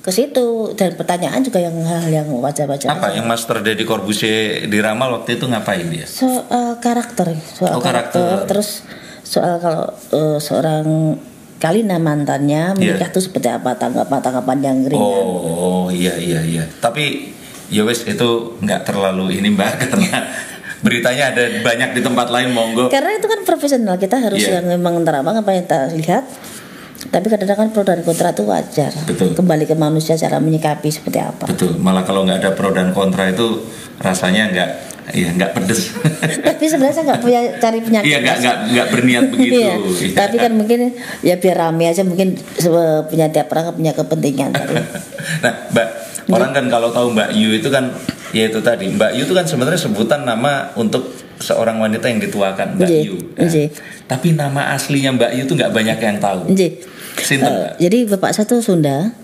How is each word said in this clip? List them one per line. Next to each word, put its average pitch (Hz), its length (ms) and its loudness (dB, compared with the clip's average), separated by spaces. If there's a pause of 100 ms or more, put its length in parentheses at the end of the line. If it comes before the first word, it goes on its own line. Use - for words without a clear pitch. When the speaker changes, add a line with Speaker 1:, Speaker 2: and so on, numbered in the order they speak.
Speaker 1:
ke - 80 -6
situ 233 640 0
dan 185 240 0
pertanyaan 175 440 -2
juga 240 220 0
yang 165 160 -2
hal 165 300 -2
yang 156 160 2 (100)
wajar-wajar 139 560 -2
Speaker 2:
Apa 127 220 0
Speaker 1:
aja. 107 80 -2
Speaker 2:
yang 117 60 -4
Master 117 340 -2
Deddy 107 240 0
Corbuzier 107 800 0
diramal 110 480 0
waktu 120 220 -4
itu 139 100 -4
ngapain 104 400 -2
dia? 80 180 -6
Speaker 1:
Soal 254 360 0 (380)
karakter, 233 580 -2 (140)
soal - 260 -2
Speaker 2:
Oh, 123 80 -4
Speaker 1:
karakter. - 340 0
Speaker 2:
karakter. 180 300 0
Speaker 1:
Terus 202 200 0 (540)
soal 175 380 0
kalau, 170 240 0 (240)
eh, 151 300 2
seorang 156 840 0 (360)
Kalina 185 440 0
mantannya 147 720 0
Speaker 2:
Iya. - 240 2
Speaker 1:
menikah 175 160 -2
tuh 185 80 2
seperti 127 320 -2
apa, 120 240 -2
tanggapan-tanggapan 127 840 0
yang 135 220 2
ringan. 131 220 2 (160)
Speaker 2:
Oh, 90 680 0
iya, 90 280 0
iya, 85 240 -2
iya. 80 240 -2 (100)
Tapi - 640 -2 (320)
ya - 160 2
wes, 120 180 0
itu 117 260 0 (280)
nggak 98 260 -2
terlalu 95 540 -2
ini, 104 160 2
Mbak, 104 260 2
<laughs> - 60 -2
karena 180 340 -2 (600)
beritanya 127 480 2
ada 120 160 2 (160)
banyak 123 320 0
di 127 80 0
tempat 120 260 0
lain, 123 240 0
monggo. 113 380 2
Speaker 1:
Karena 302 240 2
itu 415 160 -2
kan 415 160 -2
profesional, 277 500 2
kita 190 240 0
harus 208 220 0
Speaker 2:
Iya. 202 180 2
Speaker 1:
yang 175 140 0
memang 175 300 2
terabang 156 340 0
apa 208 160 0
yang 180 100 2
kita 160 180 0 (140)
lihat. 175 300 0 (800)
Tapi 185 240 0
kadang-kadang 202 320 2
kan 220 120 2
pro 214 120 0
dan 180 200 2
kontra 170 260 0
itu 208 160 0
wajar. 104 480 0 (120)
Speaker 2:
Betul. - 280 0
Speaker 1:
Kembali 160 320 2
ke 156 80 0
manusia 156 420 2
cara 156 220 0
menyikapi 156 500 0
seperti - 320 -4
apa. - 280 -6
Speaker 2:
Betul. 85 300 0
Malah 92 260 2
kalau 95 200 0
nggak 92 160 2
ada 95 140 0
pro 98 180 0
dan 92 220 0
kontra 95 340 2
itu 107 380 0 (320)
rasanya 95 520 0
nggak, 90 220 0 (400)
ya 87 200 0
nggak 90 200 0
pedes. - 460 -2 (200)
<laughs> - 300 -2
Speaker 1:
Tapi 311 160 0
sebenarnya 302 320 2
saya 320 120 0
nggak 233 140 2
punya 240 200 4 (160)
cari 226 240 2
penyakit. 220 260 2
Speaker 2:
Iya, 147 140 4
nggak, 123 180 2
nggak, 120 180 2 (140)
nggak 117 200 4
berniat 123 380 4
begitu. 247 300 4
Speaker 1:
Iya. 202 160 4
Speaker 2:
Iya. 185 400 -2
Speaker 1:
Tapi 208 240 2
kan 233 160 4
mungkin 220 240 2 (420)
ya 175 160 4
biar 180 220 2
rame 165 280 2
aja, 175 160 2
mungkin 190 340 2
se-, - 360 0 (340)
punya 160 220 2
tiap 156 220 0
orang 160 140 0 (100)
punya 160 180 0
kepentingan. 147 640 0
Speaker 2:
<laughs> 156 40 0 (800)
Nah, 120 120 2 (160)
Mbak, 117 200 2 (340)
Speaker 1:
Iya. 190 100 0
Speaker 2:
orang - 200 4
kan 139 160 2
kalau 117 220 2
tahu 123 200 2
Mbak 110 220 0
Yu 107 220 4
itu 143 140 0
kan, 127 220 2 (400)
ya 110 160 2
itu 110 140 -2
tadi, 113 280 0
Mbak - 260 2
Yu - 100 -2
itu 185 80 0
kan 185 120 4
sebenarnya 143 360 0
sebutan 123 420 0
nama 131 520 0
untuk 123 360 -2 (280)
seorang 113 400 0
wanita 110 280 0
yang 113 140 0
dituakan, 98 560 -2
Mbak 92 100 2
Speaker 1:
Iya. 165 160 4
Speaker 2:
Yu. 98 140 -4 (180)
Nah, - 120 2
Speaker 1:
Iya. 151 200 2 (400)
Speaker 2:
tapi 131 260 0
nama 143 380 0
aslinya 139 420 0
Mbak 120 200 2
Yu 127 100 -2
itu 135 120 0
nggak 127 160 0
banyak 110 280 0
yang 104 200 0
tahu. 98 220 0 (100)
Speaker 1:
Iya. 190 180 4 (480)
Speaker 2:
Sinten, - 280 0
Speaker 1:
Eh, 131 80 2
Speaker 2:
Mbak? 92 260 -2
Speaker 1:
jadi 180 200 4 (100)
bapak 196 240 2
saya - 140 0
tuh 240 140 2
Sunda. 170 520 2 (120)